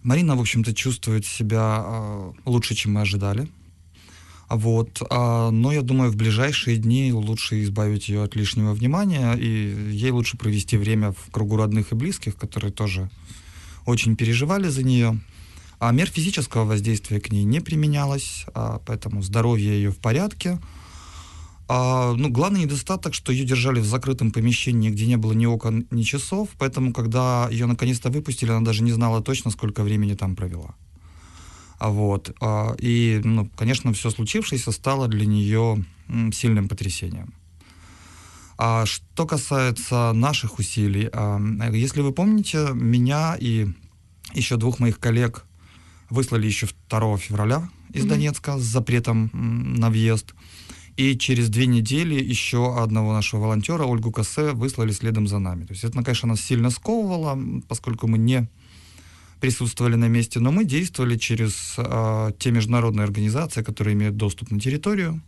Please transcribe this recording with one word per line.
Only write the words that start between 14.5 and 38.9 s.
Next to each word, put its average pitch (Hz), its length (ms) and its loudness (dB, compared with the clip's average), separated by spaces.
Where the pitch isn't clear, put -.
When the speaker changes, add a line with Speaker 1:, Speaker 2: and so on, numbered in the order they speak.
Speaker 1:
за 135 140 -2
неё. 120 320 4
А 117 120 2
мер 151 180 4
физического 156 540 -2
воздействия 107 560 0
к 113 120 -6
ней 101 120 2
не 123 160 2
применялось, 143 920 0
а, 110 320 -4
поэтому 107 360 -4
здоровье 104 560 2
её 101 120 2
в 95 80 -4
порядке. 175 600 0
А, 127 480 2
ну, 147 140 2
главный 180 320 2
недостаток, 147 520 -4
что - 180 -4
её 131 120 0
держали 127 360 2
в 110 60 0
закрытом 123 460 0
помещении, 120 580 2
где 107 160 0
не 123 100 4
было 110 160 0
ни 113 140 4
окон, 113 440 0
ни 117 120 0
часов, 190 460 -2
поэтому, 131 340 -2
когда 123 600 0
её 117 140 0
наконец-то 123 440 0
выпустили, 131 400 -2
она 113 140 2
даже 113 180 2
не 117 100 4
знала 113 300 2
точно, 127 280 -2
сколько 107 340 -4
времени 104 300 2
там 95 220 -4
провела. 87 380 -8
А, 113 100 -2
вот, 101 500 0
а, 107 380 0
и, 117 460 2
ну, 113 320 2
конечно, 120 360 0
всё 110 180 -2
случившееся 117 640 -2
стало 135 360 0
для 107 180 2
неё, 107 520 2
м, 113 240 0
сильным 107 360 2
потрясением. 92 640 -6
А 113 280 2
что - 400 -4